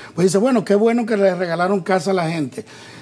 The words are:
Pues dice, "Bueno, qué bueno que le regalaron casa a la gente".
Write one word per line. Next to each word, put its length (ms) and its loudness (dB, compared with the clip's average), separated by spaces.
Pues 120 2
dice, 120 2
"Bueno, 260 2
qué 100 0
bueno 300 2
que 100 -2
le 200 2
regalaron 460 -2
casa 300 -2
a 40 0
la 140 -2
gente". 360 -6